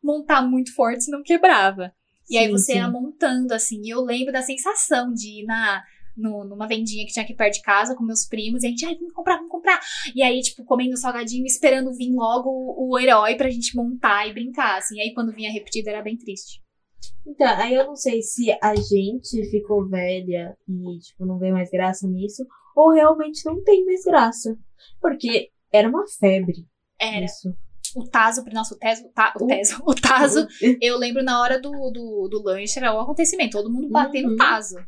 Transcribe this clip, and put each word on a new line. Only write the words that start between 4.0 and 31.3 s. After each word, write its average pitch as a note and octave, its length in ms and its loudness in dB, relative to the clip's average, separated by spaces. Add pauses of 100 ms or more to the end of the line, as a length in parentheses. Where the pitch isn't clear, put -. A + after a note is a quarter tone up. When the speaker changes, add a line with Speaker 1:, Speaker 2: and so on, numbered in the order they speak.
Speaker 1:
lembro B3+ 320 -2
da B3+ 100 -2
sensação C4+ 720 -2
de G#3+ 300 -8
ir - 20 -10
na, G#3+ 380 -2 (340)
no, G#3+ 280 -6
numa G3+ 240 -10
vendinha A3 360 -4
que - 80 -12
tinha A3 120 -4
aqui A3 100 -10
perto G#3 200 2
de - 80 -8
casa, G#3+ 340 2
com A#3 80 -4
meus A3+ 220 -2
primos, A3 360 -2
e A#3+ 40 0
a A#3+ 40 0
gente, A#3+ 160 -6
"Ai, E4+ 80 -4
vamos E4+ 180 -12
comprar, F4 260 0
vamos E4+ 120 -12
comprar." F4+ 300 0 (340)
E C4 80 2
aí, B3+ 180 2
tipo, B3 240 -6
comendo B3+ 320 0
salgadinho, B3 480 -4
esperando C4 480 2
vir B3 220 -4
logo B3 340 0
o, C4 440 -4
o B3 60 2
herói A#3 360 6
pra C4 160 0
gente A#3+ 260 -4
montar A#3+ 520 0
e G#3+ 40 -10
brincar, A#3 460 -2
assim. G#3 200 -8
E - 20 -8
aí, A3+ 120 -4
quando A3+ 220 -4
vinha G#3+ 180 -8
repetido, G#3 380 -8
era G#3+ 100 -6
bem G#3+ 160 -8
triste. - 460 -14 (640)
Speaker 2:
Então, D4 220 2 (100)
aí B3 160 2
eu C4+ 120 4
não C#4+ 100 -10
sei A3+ 260 0
se A3 400 0
a G#3+ 140 4
gente G#3 720 0
ficou G#3 380 0
velha F3+ 680 -4 (120)
e, F3+ 320 -8
tipo, - 260 -10
não F#3 120 -4
vê F#3 120 0
mais F#3 200 0
graça F#3 360 0
nisso, G3 400 -4 (280)
ou D#4 160 10
realmente D#4 540 4
não E4 180 -4
tem F#4+ 220 6
mais F#4 200 0
graça. A#3 520 4 (440)
Porque A#3+ 500 -2 (200)
era G#3 180 6
uma E4 160 0 (140)
febre F#3 480 2 (320)
Speaker 1:
Era. G#3+ 280 -4
Speaker 2:
isso. F3+ 280 -8 (420)
Speaker 1:
O A#3+ 120 -6
Tazo, A3+ 340 2 (100)
nossa, A3 220 -6
o - 40 -18
Teso, A3+ 280 -2
o - 40 -20
Ta-, - 300 2
o A#3 40 0
Speaker 2:
O - 20 2
Speaker 1:
Teso, - 360 0
<laughs> - 40 -2
o C#4 80 4
Tazo, B3+ 500 4
Speaker 2:
o - 40 -6 (320)
Speaker 1:
eu A#3+ 180 2
lembro A#3+ 240 -2
na B3 180 2